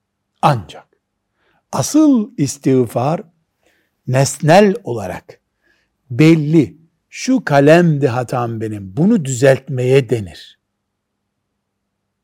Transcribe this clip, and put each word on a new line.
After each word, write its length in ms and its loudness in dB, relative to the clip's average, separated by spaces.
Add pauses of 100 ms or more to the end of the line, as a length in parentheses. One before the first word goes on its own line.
(420)
Ancak 440 -4 (840)
asıl 640 0
istiğfar 840 -2 (840)
nesnel 680 2 (100)
olarak 560 -12 (720)
belli, 680 2 (320)
"Şu 340 -4
kalemdi 640 2
hatam 520 -6
benim, 360 -12
bunu 280 0
düzeltmeye." 840 0
denir. 480 -8 (1700)